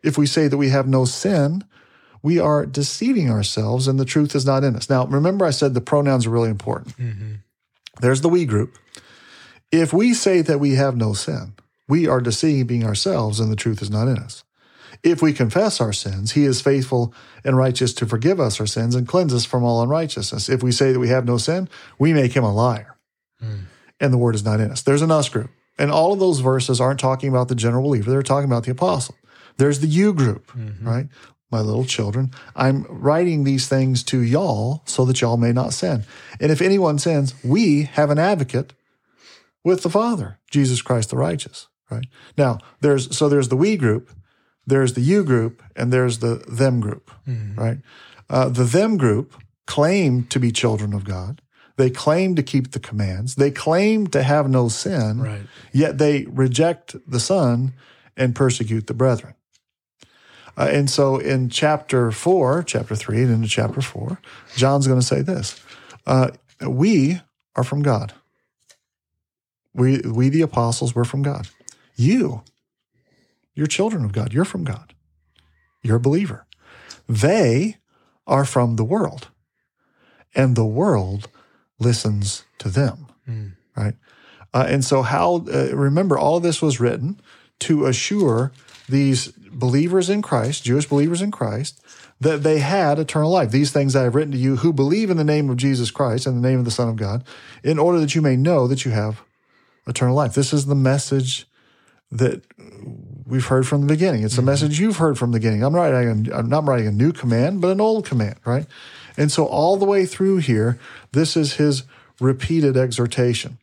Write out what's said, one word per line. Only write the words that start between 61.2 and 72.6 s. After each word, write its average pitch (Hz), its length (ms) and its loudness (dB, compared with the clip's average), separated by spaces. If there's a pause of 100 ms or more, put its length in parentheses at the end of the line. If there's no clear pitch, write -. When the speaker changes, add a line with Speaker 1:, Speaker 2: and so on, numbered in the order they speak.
Speaker 1:
chapter 135 640 0
four, 170 500 2
chapter - 320 -6
three, 107 280 -2
and 123 100 2
into 113 160 0
chapter 113 320 -2
four, 131 400 -8 (340)
John's 135 320 2
gonna 127 140 2
say 139 220 0
this, 165 340 -6 (500)
uh, 131 220 2 (320)
"We 160 640 2 (340)
are 127 80 0
from 143 180 -4
God. 110 300 -2 (1600)
We, 131 260 2
we 120 280 0
the 156 140 2
apostles, 120 520 -2
we're 120 100 0
from 135 180 -4
God. 143 260 -6 (480)
You, 143 460 0 (1120)